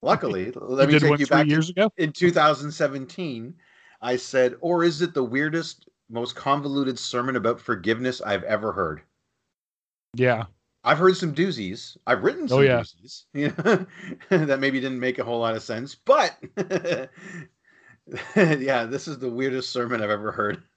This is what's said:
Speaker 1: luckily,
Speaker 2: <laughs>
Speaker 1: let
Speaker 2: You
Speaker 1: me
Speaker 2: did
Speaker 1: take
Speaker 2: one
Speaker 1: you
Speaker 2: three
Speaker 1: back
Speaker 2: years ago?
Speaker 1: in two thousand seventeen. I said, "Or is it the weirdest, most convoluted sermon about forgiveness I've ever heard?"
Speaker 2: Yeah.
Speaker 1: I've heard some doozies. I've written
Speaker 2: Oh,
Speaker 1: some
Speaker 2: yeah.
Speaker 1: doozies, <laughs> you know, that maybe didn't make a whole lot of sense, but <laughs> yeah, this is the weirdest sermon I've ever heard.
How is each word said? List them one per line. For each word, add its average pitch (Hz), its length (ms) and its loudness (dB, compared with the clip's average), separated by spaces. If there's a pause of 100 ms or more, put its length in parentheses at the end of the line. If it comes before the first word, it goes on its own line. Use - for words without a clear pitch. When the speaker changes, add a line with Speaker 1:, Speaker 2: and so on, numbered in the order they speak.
Speaker 1:
luckily, 113 500 -2
Speaker 2:
<laughs> - 40 -10
Speaker 1:
let 131 280 2
Speaker 2:
You 135 40 6
Speaker 1:
me 147 60 6
Speaker 2:
did 151 80 6
Speaker 1:
take 151 100 4
Speaker 2:
one 147 80 2
Speaker 1:
you 143 80 2
Speaker 2:
three 147 100 4
Speaker 1:
back 151 100 4
Speaker 2:
years 156 220 2
ago? 190 280 2
Speaker 1:
in 156 140 0
two 175 200 2
thousand 151 400 2
seventeen. 135 840 -6 (480)
I 123 140 -2
said, 127 460 2
"Or 170 220 2
is 160 200 2
it 170 100 -4
the 135 100 0
weirdest, 151 640 -4 (220)
most 117 260 -6
convoluted 139 640 -2
sermon 123 380 -4
about 113 260 0
forgiveness 113 600 -2
I've 101 220 -2
ever 107 280 -2
heard?" 82 300 -4 (1120)
Speaker 2:
Yeah. 120 300 2 (380)
Speaker 1:
I've 147 140 4
heard 185 180 6
some 165 200 -4
doozies. 123 600 -4 (120)
I've 123 160 2
written 302 220 0
Speaker 2:
Oh, - 20 -4
Speaker 1:
some 135 160 6
Speaker 2:
yeah. 127 160 4
Speaker 1:
doozies, - 500 -14
<laughs> - 60 -20
you 143 180 -2 (800)
know, 165 160 4
that 135 120 2
maybe 135 200 0
didn't 127 200 -4
make 127 200 -2
a 123 40 -2
whole 117 160 -2
lot 113 160 0
of 110 60 -6
sense, 123 320 -8
but 254 420 2 (220)
<laughs> 175 520 -4 (1300)
yeah, 135 500 4
this 135 220 -8
is 143 120 -10
the 123 100 -6
weirdest 127 420 -4
sermon 120 300 -4
I've 104 80 -2
ever 107 220 -2
heard. 104 260 -2 (200)